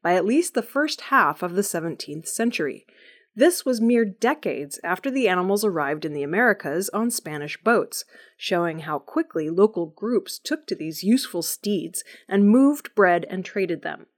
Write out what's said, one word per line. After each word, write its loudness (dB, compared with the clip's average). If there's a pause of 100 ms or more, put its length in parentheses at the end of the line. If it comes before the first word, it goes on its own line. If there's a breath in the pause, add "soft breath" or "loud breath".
by 2
at 2
least 0
the 0
first -4
half 2
of -6
the 0
seventeenth -6
century. -4 (500 soft breath)
This 4
was 0
mere 4
decades -4
after -4
the 2
animals 2
arrived -2
in -6
the -4
Americas 0
on -2
Spanish -8
boats, 0 (320 soft breath)
showing -2
how -6
quickly -4
local 2
groups -4
took -6
to -6
these -8
useful 2
steeds -4 (260 loud breath)
and 4
moved, 4
bred, 4
and -6
traded -4
them. -10 (100)